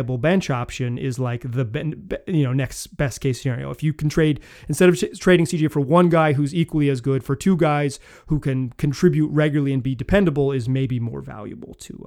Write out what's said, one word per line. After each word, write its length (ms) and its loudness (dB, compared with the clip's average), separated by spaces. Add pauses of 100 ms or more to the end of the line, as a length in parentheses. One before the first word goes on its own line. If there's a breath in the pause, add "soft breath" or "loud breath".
(180)
bench 320 0
option 480 -4
is, 220 -4
like, 280 -4
the 160 -2
ben-, 440 -6
be-, 80 -4 (100)
you 160 2
know, 100 0
next 440 -4
best 240 -2
case 200 -2
scenario. 300 -4
If 100 -12
you 120 0
can 160 -4
trade, 320 2 (280 loud breath)
instead 200 4
of 100 4
sh-, 220 -4
trading 260 6
C 100 -2
J 120 2
for 100 -2
one 300 4
guy 240 4
who's 200 0
equally 360 0
as 120 0
good, 220 0
for 140 -2
two 200 2
guys 440 0 (260 loud breath)
who 140 0
can 300 -2
contribute 580 2
regularly 440 2
and 120 0
be 100 -2
dependable 560 2
is 180 -2
maybe 300 0
more 220 -6
valuable 540 -14
to, 320 -16